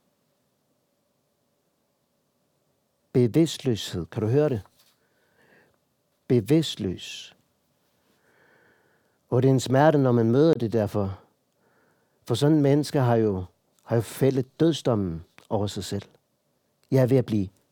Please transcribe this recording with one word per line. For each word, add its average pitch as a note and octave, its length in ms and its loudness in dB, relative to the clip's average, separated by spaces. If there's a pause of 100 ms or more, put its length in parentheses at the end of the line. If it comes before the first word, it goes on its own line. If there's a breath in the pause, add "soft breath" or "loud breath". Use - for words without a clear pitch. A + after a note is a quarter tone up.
(3000)
Bevidstløshed. A#2+ 920 -2
Kan - 160 -8
du G#2+ 60 -2
høre D3 200 0
det? A2+ 140 -4 (1600)
Bevidstløs. A#2+ 1080 -2 (1900)
Og A#2+ 120 2
det C3+ 60 4
er C3+ 40 4
en C3 80 2
smerte, D3 380 4
når C3 140 2
man A2+ 180 2
møder D3 240 4
det A#2 180 -4
derfor. G2+ 460 -2 (1080)
For A#2+ 80 -2
sådan D3 220 2
en D3 60 2
menneske C#3 380 0
har A#2+ 160 2
jo, G2+ 280 0 (380)
har A2+ 140 -4
jo A2+ 60 2
fældet C3 580 -2
dødsdommen G#2+ 640 -2 (240)
over G#2 180 -2
sig G2 180 -10
selv. - 240 -10 (840)
Jeg C3 120 4
er B2+ 40 4
ved C3 100 2
at B2 100 2
blive G2+ 220 -2 (240)